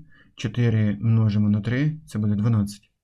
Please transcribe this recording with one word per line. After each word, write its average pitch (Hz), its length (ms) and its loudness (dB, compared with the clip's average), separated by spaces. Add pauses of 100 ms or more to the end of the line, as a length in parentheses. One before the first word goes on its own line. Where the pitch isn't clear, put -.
(360)
чотири 110 680 0
множимо 110 480 2
на 104 120 2
три, 139 440 -2
це - 140 -8
буде 104 160 0
дванадцять. 104 560 -2 (120)